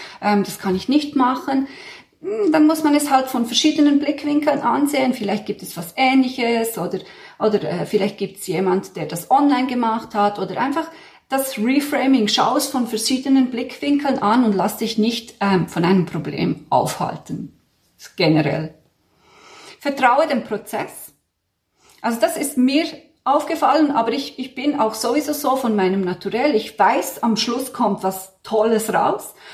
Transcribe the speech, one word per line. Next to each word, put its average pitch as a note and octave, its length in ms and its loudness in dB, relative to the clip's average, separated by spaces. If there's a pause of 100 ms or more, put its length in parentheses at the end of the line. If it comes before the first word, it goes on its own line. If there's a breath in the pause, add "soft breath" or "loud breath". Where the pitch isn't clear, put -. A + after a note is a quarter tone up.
(220 loud breath)
ähm, G3+ 220 2
das - 140 -10
kann F#3+ 160 -2
ich F#3+ 140 -4
nicht D4 260 0
machen.“ C4+ 540 0 (540 loud breath)
Hm, G4+ 300 0
dann D#4 140 6
muss D#4 180 2
man D4 100 4
es D4 160 0
halt C4 160 2
von A#3+ 180 -2
verschiedenen D4 540 2
Blickwinkeln D4 640 0
ansehen. C4 520 0
Vielleicht G#3 320 -4
gibt - 160 -8
es - 160 -14
was E3+ 220 -12
Ähnliches B3 800 2
oder, F3+ 220 -4 (380 loud breath)
oder, G#3 260 0
äh, E3 200 -4
vielleicht G3+ 320 -2
gibt's - 300 -8
jemand, F#3 500 -2
der E3 80 -6
das - 260 -8
online C4+ 360 4
gemacht A#3 480 -2
hat G#3 240 0
oder F#3 200 -4
einfach C#4 320 -2 (380 loud breath)
das C4+ 300 -2
Reframing, C4 680 2
schau A#3+ 280 2
es D4 120 -2
von B3 180 -2
verschiedenen C4 640 2
Blickwinkeln C#4 680 -2
an A3 220 4
und G#3+ 120 4
lass F#3+ 240 0
dich A3 180 -4
nicht, A3+ 440 -2
ähm, F#3+ 280 2
von E3+ 160 -2
einem F3+ 220 4
Problem - 640 -4
aufhalten. - 840 -2 (640)
Generell. D#3 560 2 (1080 loud breath)
Vertraue C#4 460 2
dem C4+ 160 -2
Prozess. - 720 -8 (880 soft breath)
Also A#3 200 -4
das E4+ 160 0
ist - 200 -6
mir C#4 300 2 (380)
aufgefallen, D4+ 680 2
aber A3+ 200 0
ich, - 260 -6
ich - 160 -10
bin C#4 240 -2
auch A3 160 0
sowieso D4 380 -2
so C4+ 240 0
von A#3 200 0
meinem F#3+ 240 2
Naturell. G3+ 540 -2
Ich G#3+ 240 -2
weiß, A#3+ 440 2
am A3+ 140 2
Schluss B3 360 -4
kommt G3+ 300 -2
was - 400 -6
Tolles A3 500 2
raus. - 420 -2 (180 loud breath)